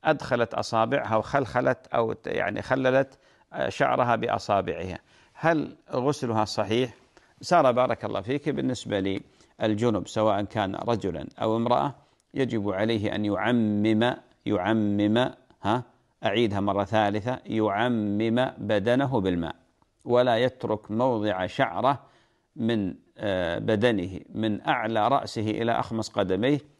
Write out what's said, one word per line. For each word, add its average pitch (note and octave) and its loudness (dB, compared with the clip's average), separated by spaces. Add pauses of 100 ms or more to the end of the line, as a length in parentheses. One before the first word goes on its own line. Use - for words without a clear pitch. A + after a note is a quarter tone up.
أدخلت C3 0
أصابعها A2+ 0
وخلخلت B2+ 0
أو A2+ 0
ت-، - -10
يعني G2+ -2
خللت، C3 0 (340)
آه، - -2
شعرها B2+ 2
بأصابعها، F#2+ -2 (340)
هل D#3 0 (160)
غسلها B2 0
صحيح؟ A2+ -2 (480)
سارة D#3 4
بارك B2 0
الله G#2 -4
فيك، C#3 -4
بالنسبة G#2 -2 (420)
للجنب G#2+ 0
سواء G#2+ 0
كان G2 -2
رجلا F#2+ -4 (140)
أو A2 0
امرأة B2 0 (380)
يجب A#2 -2
عليه G#2 -2
أن G#2+ -2
يعمم، G#2+ 2 (300)
يعمم، G#2 2 (320)
ها، A#2 0 (420)
أعيدها G#2 2
مرة G2+ 0
ثالثة، G#2+ 0
يعمم A2 0
بدنه A2+ 0
بالماء F2 0 (500)
ولا A#2+ 4
يترك A#2+ -2
موضع G#2+ 0
شعرة A#2 0 (560)
من، A2+ 0 (240)
آه، F#2 -2
بدنه G#2+ 0 (100)
من G#2+ -4
أعلى A2+ 2
رأسه A#2+ 0
إلى A#2 -2
أخمص A2+ -2
قدميه G#2 0 (200)